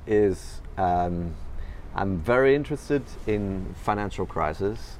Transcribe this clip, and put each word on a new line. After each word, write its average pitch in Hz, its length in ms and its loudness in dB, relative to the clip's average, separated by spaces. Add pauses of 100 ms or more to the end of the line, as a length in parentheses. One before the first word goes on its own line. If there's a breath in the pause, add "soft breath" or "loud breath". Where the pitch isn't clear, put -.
is, 104 540 2 (180)
um, 87 560 2 (600 loud breath)
I'm 95 220 0
very 127 360 6
interested 143 480 0 (240)
in 95 560 -2
financial 104 420 -2
crisis, 82 760 -2